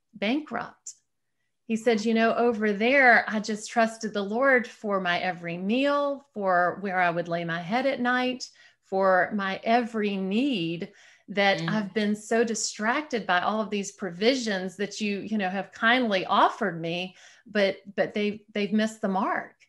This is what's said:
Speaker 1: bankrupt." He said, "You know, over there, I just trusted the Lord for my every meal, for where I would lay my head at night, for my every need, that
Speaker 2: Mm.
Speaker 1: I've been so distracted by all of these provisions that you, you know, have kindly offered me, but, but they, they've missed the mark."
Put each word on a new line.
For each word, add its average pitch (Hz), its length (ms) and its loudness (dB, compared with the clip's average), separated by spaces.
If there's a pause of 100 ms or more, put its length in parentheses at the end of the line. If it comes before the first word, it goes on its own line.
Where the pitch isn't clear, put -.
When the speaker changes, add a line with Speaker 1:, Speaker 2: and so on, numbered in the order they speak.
(140)
Speaker 1:
bankrupt." 233 800 -6 (720)
He 226 100 -2
said, 220 260 0
"You 226 100 2
know, 226 220 4
over 214 380 2
there, 240 560 6
I 214 100 -2
just 214 300 -6
trusted 226 440 -2
the 202 100 -2
Lord 240 440 2
for 202 320 -4
my 175 200 0
every 170 380 -4
meal, 277 760 0
for 180 480 2
where 185 180 -2
I 175 100 4
would 170 200 -2
lay 170 160 -4
my 170 160 -4
head 233 240 -2
at 262 160 0
night, 254 480 -2 (340)
for 190 500 2
my 190 300 -4
every 226 540 0
need, 190 720 -2 (380)
that 196 300 2
Speaker 2:
Mm. 165 100 -2
Speaker 1:
I've 208 240 -2
been 208 220 0
so 226 280 0
distracted 226 840 -2
by 180 140 2
all 214 220 0
of 196 80 -4
these 202 240 -4
provisions 196 840 -2
that 202 220 -6
you, 202 200 -2
you 214 180 -4
know, 190 120 0
have 190 220 -6
kindly 226 540 2
offered 196 560 2
me, 175 340 -6 (300)
but, 196 320 2 (180)
but - 180 0
they, 208 300 -2 (100)
they've 208 200 -2
missed 220 280 0
the 214 60 -2
mark." 208 480 -4 (140)